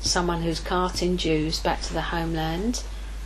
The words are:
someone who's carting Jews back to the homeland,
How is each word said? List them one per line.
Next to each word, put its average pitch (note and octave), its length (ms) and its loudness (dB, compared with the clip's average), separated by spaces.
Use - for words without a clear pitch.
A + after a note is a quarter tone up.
someone F3 400 2
who's E3 180 0
carting F3+ 560 2
Jews D#3 440 2
back - 240 0
to - 100 -4
the D#3+ 200 -2
homeland, E3 680 0